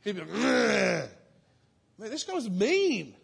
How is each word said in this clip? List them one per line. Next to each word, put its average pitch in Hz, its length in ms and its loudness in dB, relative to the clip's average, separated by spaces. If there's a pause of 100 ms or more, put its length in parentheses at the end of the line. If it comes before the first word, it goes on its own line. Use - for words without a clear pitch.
He'd 208 120 -4
be 180 60 -8
like, 156 80 -12
Meh. 208 760 2 (920)
Man, 220 120 -12
this 294 140 -8
guy 370 100 -10
was 302 160 -4
mean. 214 760 2